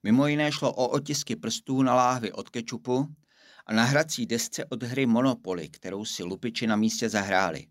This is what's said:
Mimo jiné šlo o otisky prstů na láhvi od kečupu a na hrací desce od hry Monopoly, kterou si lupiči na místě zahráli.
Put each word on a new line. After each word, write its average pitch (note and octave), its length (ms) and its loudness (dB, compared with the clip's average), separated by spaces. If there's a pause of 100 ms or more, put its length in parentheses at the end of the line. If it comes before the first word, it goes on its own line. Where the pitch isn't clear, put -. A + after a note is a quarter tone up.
Mimo A#2+ 240 6
jiné D3 260 2
šlo C#3+ 200 0
o B2 160 0
otisky C#3 480 -2
prstů C3 460 -2
na B2+ 120 4
láhvi B2 380 4
od - 180 -10
kečupu B2+ 640 -4 (520)
a A2 60 -6
na A2+ 120 4
hrací C#3 420 0
desce A#2 380 -4
od A#2+ 180 -8
hry C3 240 -2
Monopoly, A2+ 640 0
kterou F#2+ 360 -10
si - 180 -8
lupiči A2 440 -6
na A2 100 2
místě A2 320 0
zahráli. F#2+ 640 0